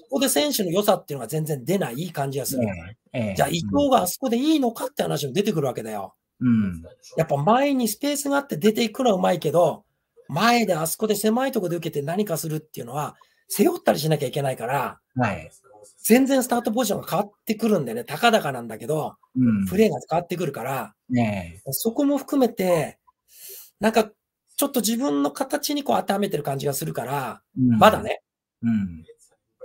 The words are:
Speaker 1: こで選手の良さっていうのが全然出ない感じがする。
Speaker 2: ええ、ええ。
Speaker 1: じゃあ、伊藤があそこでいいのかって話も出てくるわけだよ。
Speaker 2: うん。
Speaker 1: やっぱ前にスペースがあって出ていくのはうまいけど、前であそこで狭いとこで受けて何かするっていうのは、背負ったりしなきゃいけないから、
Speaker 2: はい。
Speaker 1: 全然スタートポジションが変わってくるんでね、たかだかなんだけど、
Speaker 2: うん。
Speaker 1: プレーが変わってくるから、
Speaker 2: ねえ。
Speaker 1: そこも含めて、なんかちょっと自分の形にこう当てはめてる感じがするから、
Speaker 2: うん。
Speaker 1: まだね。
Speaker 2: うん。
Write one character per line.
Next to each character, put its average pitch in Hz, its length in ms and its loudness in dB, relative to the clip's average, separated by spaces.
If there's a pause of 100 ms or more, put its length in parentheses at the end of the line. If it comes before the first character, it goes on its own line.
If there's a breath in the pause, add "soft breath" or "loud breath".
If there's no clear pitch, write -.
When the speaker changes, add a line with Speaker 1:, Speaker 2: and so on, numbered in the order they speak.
(120)
Speaker 1:
こ 269 80 0
で 262 100 2
選 294 220 0
手 214 120 0
の 180 60 -2
良 190 140 -2
さ 208 140 2
っ - 80 -18
て - 80 -10
い - 20 -6
う 139 40 -8
の - 20 -10
が 113 60 -8
全 156 180 -2
然 139 200 -6
出 185 140 0
な 147 120 -2
い 160 200 -8
感 139 180 -4
じ 135 80 -6
が 127 80 -4
す 135 120 -4
る。 123 60 0
Speaker 2:
え 110 40 2 (460)
え、 139 60 -4
え 107 120 -2
え。 - 40 -6
Speaker 1:
じ - 60 0
ゃ - 40 2
あ、 - 40 0
伊 170 120 0
藤 277 280 2
が 240 140 4
あ 180 40 -2
そ - 120 -6
こ 269 100 -2
で 233 80 2
い 302 180 2
い 302 40 2
の 247 120 0
か 233 140 -6
っ 508 60 -6
て - 120 -2
話 156 220 -2
も 127 80 -6
出 - 80 0
て 208 120 0
く 160 80 -2
る 135 60 0
わ 120 60 -2
け 120 80 -8
だ 110 100 -8
よ。 98 240 -8 (240)
Speaker 2:
う 127 80 0
ん。 98 360 2 (320)
Speaker 1:
や 160 100 0
っ - 20 -6
ぱ 143 100 0
前 247 360 4
に 254 140 2
ス - 100 -6
ペ 285 160 -2
ー 277 40 -4
ス 277 120 -4
が 277 80 2
あ - 40 0
っ 277 60 -8
て 185 100 -6
出 202 140 4
て 214 120 0
い 220 80 -2
く 262 120 -4
の 247 80 4
は 190 40 2
う 185 40 0
ま 185 140 2
い 170 60 -2
け 156 120 -2
ど、 160 320 2 (460)
前 226 360 2
で 185 100 0
あ 160 100 -2
そ - 120 -6
こ 220 100 -2
で 208 80 2
狭 220 320 0
い 269 40 -4
と 220 100 -2
こ 180 80 -2
で 165 80 -2
受 165 120 -6
け - 20 -6
て 143 140 -4
何 180 200 -2
か 165 120 -2
す 165 100 -8
る 156 100 -4
っ - 20 -10
て - 200 -14
い - 40 -8
う - 20 -14
の 120 80 -12
は、 143 220 -6 (320 soft breath)
背 226 200 4
負 349 120 -2
っ - 20 -20
た - 120 4
り 175 60 -4
し 147 100 0
な 151 100 2
き 139 60 -4
ゃ - 20 0
い 123 40 -10
け 147 120 -2
な 131 80 -2
い 127 60 -8
か 117 100 -8
ら、 127 320 -4 (160)
Speaker 2:
は 120 160 2
い。 80 180 -8 (540)
Speaker 1:
全 254 240 8
然 262 160 2
ス 247 40 -6
タ 240 100 0
ー 240 40 -2
ト 233 100 -2
ポ 240 120 0
ジ 202 60 -2
シ 202 40 -2
ョ - 60 -2
ン - 20 -8
が - 60 -14
変 160 120 0
わ 214 60 0
っ - 60 -14 (140)
て 220 100 -2
く 226 120 0
る 208 120 4
ん 139 60 -2
で 113 100 -6
ね、 120 80 -6
た 143 140 -8
か 233 120 4
だ 220 120 4
か 151 100 -2
な 123 100 -6
ん 117 60 -10
だ 110 100 -10
け 113 80 -14
ど、 139 300 -2 (200)
Speaker 2:
う 127 280 4
ん。 - 20 0
Speaker 1:
プ 95 120 -2
レ 220 100 8
ー - 20 -2
が 143 80 -4 (120)
変 160 100 0
わ 175 40 0
っ - 40 -16
て 180 80 -6
く 175 100 -4
る 147 60 -4
か 117 120 -8
ら、 131 300 -6 (160)
Speaker 2:
ね 101 560 -2
え。 135 60 -8
Speaker 1:
そ 226 200 -2
こ 285 140 0
も 285 120 2
含 285 220 -2
め 240 100 4
て、 175 500 0 (800 loud breath)
な 214 100 2
ん - 20 2
か 220 200 2 (460)
ち - 60 0
ょ - 20 2
っ 277 60 -2
と 254 100 0
自 220 160 0
分 285 260 0
の 285 80 0
形 294 440 -4
に 285 80 -4
こ 247 100 0
う - 40 4
当 190 60 0
て - 100 0
は 196 60 0
め 202 100 0
て - 60 -4
る 147 80 -4
感 139 140 -4
じ 139 80 -4
が 143 80 0
す 139 100 -8
る 160 80 -6
か 135 140 -6
ら、 131 360 -6 (160)
Speaker 2:
う 131 40 0
ん。 123 160 6
Speaker 1:
ま 202 140 8
だ - 100 2
ね。 - 200 -6 (420)
Speaker 2:
う 117 60 0
ん。 90 360 -2 (600)